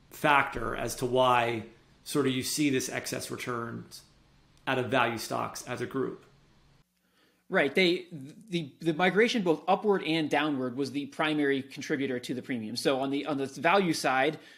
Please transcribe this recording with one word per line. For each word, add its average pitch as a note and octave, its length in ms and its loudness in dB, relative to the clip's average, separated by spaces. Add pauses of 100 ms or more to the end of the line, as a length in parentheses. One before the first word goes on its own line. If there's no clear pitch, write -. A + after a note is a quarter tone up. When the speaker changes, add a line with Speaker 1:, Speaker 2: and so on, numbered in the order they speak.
(100)
Speaker 1:
factor C3+ 640 2
as A#2 220 -4
to B2+ 100 -2
why A#2+ 580 4 (400)
sort C#3+ 220 0
of C3 60 2
you B2+ 100 -2
see D3 280 0
this C3 180 0
excess B2+ 420 -6
returns A#2 720 -8 (640)
out C3 120 0
of B2 80 -2
value A#2 320 2
stocks A#2 480 -6
as B2 140 -6
a B2 60 -4
group. A#2+ 380 -6 (1300)
Speaker 2:
Right. D#3 240 2
They, F3+ 320 4 (420)
the, E3 320 -4
the E3 140 0
migration G3 480 4
both E3+ 260 2
upward G3 360 2
and D#3 260 0
downward C#3 460 0
was C3+ 160 -4
the C#3+ 140 -6
primary C#3+ 560 0
contributor C3+ 560 -4
to B2 160 -6
the B2 60 -6
premium. A#2 360 -6
So C#3 240 0
on C3+ 100 -2
the, C#3 160 -2
on D3 100 -2
the C#3 100 -2
value E3 460 2
side, C#3+ 460 0 (200)